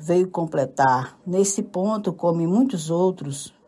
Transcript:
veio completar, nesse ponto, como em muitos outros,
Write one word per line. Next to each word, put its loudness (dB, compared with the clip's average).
veio 2
completar, 0
nesse 0
ponto, -2
como 0
em 0
muitos 0
outros, -2